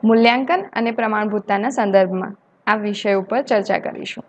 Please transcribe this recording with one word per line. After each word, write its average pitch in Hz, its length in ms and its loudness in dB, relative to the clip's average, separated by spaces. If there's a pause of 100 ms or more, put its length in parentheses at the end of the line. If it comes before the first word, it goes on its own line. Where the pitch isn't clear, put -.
મૂલ્યાંકન 240 680 4
અને 233 180 -2
પ્રમાણભૂતતાના 214 760 -2
સંદર્ભમાં 190 680 0 (320)
આ 214 80 2
વિષય 208 380 -2
ઉપર 196 280 0
ચર્ચા 208 360 0
કરીશું. - 520 -8